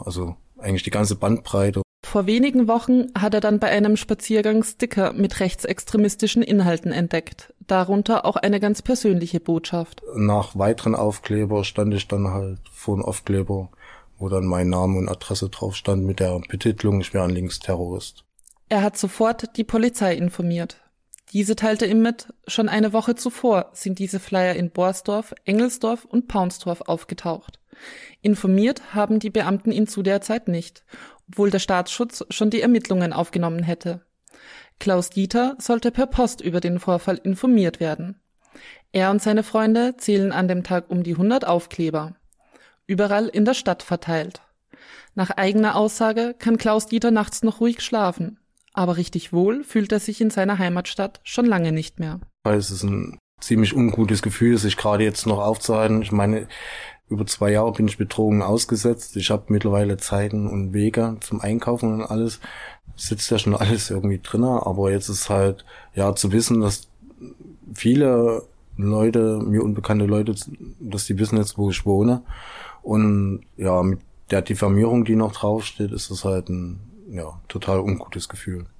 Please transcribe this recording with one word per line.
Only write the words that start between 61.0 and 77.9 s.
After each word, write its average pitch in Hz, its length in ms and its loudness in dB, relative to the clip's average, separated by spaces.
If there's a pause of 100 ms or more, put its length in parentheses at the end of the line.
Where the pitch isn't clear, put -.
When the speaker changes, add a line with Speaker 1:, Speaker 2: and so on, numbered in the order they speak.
Speaker 1:
zum 104 200 -6
Einkaufen 117 540 -2
und 110 80 -4
alles. 113 380 -2 (560)
Sitzt - 340 -4
ja 113 80 2
schon 101 160 2
alles 104 360 0
irgendwie 98 300 -2
drinne. 120 460 0
Aber 95 240 0
jetzt 98 180 -2
ist 101 220 -4
halt, 98 340 2 (300)
ja, 98 220 2
zu 95 160 0
wissen, 113 280 4
dass 101 280 -2 (840)
viele 120 680 4 (340)
Leute, 110 640 2
mir 107 240 2
unbekannte 104 440 0
Leute, 107 280 2 (460)
dass 104 240 -6
die 98 140 -2
wissen 110 200 2
jetzt, 104 180 -2
wo 101 140 0
ich - 160 -4
wohne. 107 360 2 (600)
Und 101 640 2 (100)
ja, 92 280 2
mit 95 160 0 (320)
der 98 100 4
Diffamierung, 107 640 2
die 110 100 2
noch 110 180 2
draufsteht, 104 600 -2
ist - 180 -8
es 95 140 -8
halt 95 240 -2
ein, 90 320 -6 (280)
ja, 85 380 -12
total 95 320 -2
ungutes 95 500 -4